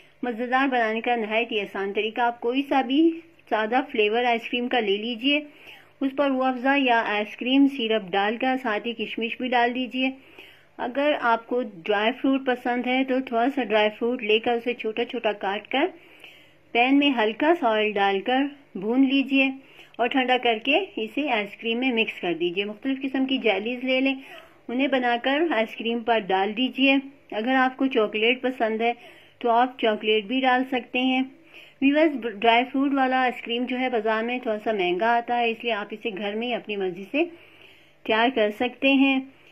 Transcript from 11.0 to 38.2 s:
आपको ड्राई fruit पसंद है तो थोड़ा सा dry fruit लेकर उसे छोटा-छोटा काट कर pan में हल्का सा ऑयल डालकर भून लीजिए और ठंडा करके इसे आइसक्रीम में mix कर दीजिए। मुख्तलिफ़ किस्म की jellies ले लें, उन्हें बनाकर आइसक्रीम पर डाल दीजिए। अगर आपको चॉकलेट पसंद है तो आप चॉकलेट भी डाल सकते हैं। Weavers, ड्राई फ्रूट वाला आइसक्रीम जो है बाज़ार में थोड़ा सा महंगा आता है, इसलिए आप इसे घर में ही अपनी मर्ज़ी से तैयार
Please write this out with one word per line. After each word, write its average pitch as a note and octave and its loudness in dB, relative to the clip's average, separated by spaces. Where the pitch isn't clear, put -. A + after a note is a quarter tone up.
आपको A#3 0
ड्राई G#3 -2
fruit C4+ 0
पसंद B3 -2
है C4 2
तो C4 -2
थोड़ा A#3+ 0
सा C#4 -2
dry G#3+ 2
fruit A#3+ -4
लेकर A3 2
उसे A#3+ -2
छोटा-छोटा A3+ -4
काट G3+ -4
कर C4+ 0
pan B3 4
में C#4+ 4
हल्का A#3+ 2
सा C#4+ 0
ऑयल G#3+ 2
डालकर G3+ 2
भून A#3+ 4
लीजिए C4+ 2
और A#3 2
ठंडा B3+ 2
करके A#3+ 0
इसे C#4 -4
आइसक्रीम A3 -4
में C4 0
mix A3+ -2
कर F3 -2
दीजिए। F3 -2
मुख्तलिफ़ C4 -6
किस्म C4+ -2
की C4 -2
jellies A3 -2
ले C4 0
लें, C4+ 0
उन्हें C4 -2
बनाकर C4 0
आइसक्रीम A3+ -2
पर A3+ 2
डाल F#3+ 0
दीजिए। C4 2
अगर A3+ 0
आपको C4 2
चॉकलेट A#3+ 2
पसंद A3+ -2
है A#3 0
तो A#3+ 0
आप B3 2
चॉकलेट G#3+ 2
भी B3+ -2
डाल C4 4
सकते B3+ -4
हैं। C4 2
Weavers, C#4+ 4
ड्राई A3+ 2
फ्रूट C4+ 0
वाला C4 2
आइसक्रीम A#3+ -2
जो B3 -4
है B3+ -2
बाज़ार A3 0
में B3 -4
थोड़ा A3+ -4
सा A3 -4
महंगा F#3 0
आता A#3 0
है, A#3+ 2
इसलिए A3+ -4
आप G#3 -6
इसे A3 -8
घर G3+ -6
में A3+ -4
ही B3 -4
अपनी G#3 -6
मर्ज़ी F#3 -6
से C#4+ -2
तैयार A3+ 2